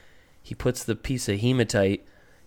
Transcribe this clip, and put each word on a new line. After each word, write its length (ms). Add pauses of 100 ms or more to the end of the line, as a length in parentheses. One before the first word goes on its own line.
(420)
he 120
puts 280
the 140
piece 320
of 120
hematite 640 (420)